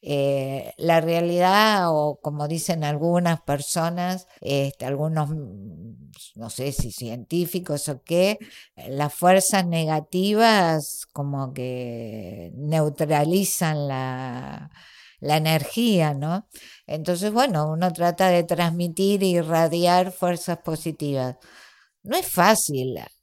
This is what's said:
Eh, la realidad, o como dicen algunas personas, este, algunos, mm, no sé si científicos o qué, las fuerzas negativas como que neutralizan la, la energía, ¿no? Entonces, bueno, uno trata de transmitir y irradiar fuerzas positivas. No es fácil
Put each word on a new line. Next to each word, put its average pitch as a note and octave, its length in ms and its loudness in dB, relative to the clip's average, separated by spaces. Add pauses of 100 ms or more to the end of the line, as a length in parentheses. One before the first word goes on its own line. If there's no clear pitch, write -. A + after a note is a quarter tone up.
Eh, C#3 720 -2
la E3 220 4
realidad, F3 880 4
o D3+ 320 0
como D3 280 -4
dicen D#3+ 340 -2
algunas E3 580 0
personas, F3 880 -4 (140)
este, C#3 440 -2
algunos, D3 440 -2
mm, A2+ 640 -10 (420)
no A2 140 -12
sé C3+ 240 -6
si A#2+ 180 -2
científicos D3 960 -4
o C#3 160 -8
qué, F#3 340 2 (380)
las C#3 380 -4
fuerzas F#3 520 4
negativas E3+ 1500 2
como C#3 400 -6
que A#2 1000 -10
neutralizan D3+ 1300 0
la, C3 840 -8 (500)
la D3+ 160 0
energía, D#3+ 760 2
¿no? D#3+ 360 -4 (360)
Entonces, F3 460 -2
bueno, G3+ 400 2
uno E3+ 220 0
trata F3 340 2
de F3 160 4
transmitir F3 800 0
y F3+ 140 4
irradiar E3+ 760 2
fuerzas F3 480 -2
positivas. D3 760 -4 (680)
No A#3+ 140 -2
es F#4 100 -2
fácil C3+ 720 2 (240)